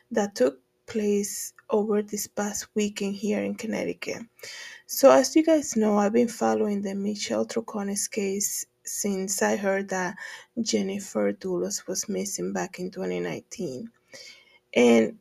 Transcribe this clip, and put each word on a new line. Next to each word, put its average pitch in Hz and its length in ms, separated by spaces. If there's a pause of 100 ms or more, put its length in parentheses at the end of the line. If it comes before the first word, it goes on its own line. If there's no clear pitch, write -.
(120)
that 208 220
took 254 260 (260)
place 208 680 (200)
over 208 300
this 208 240
past 208 480
weekend 208 400
here 202 300
in 202 100
Connecticut. 202 680 (680)
So - 260
as 269 240
you 320 80
guys 311 320
know, 214 220
I've 208 140
been 240 140
following 220 560
the 196 140
Michelle 208 500
Troconis 202 640
case 196 560 (160)
since 196 580
I 214 140
heard 196 360
that 185 260 (440)
Jennifer 202 720
Dulos 185 540
was 190 220
missing 190 440
back 185 280
in 185 100
twenty - 300
nineteen. 165 680 (840)
And 233 460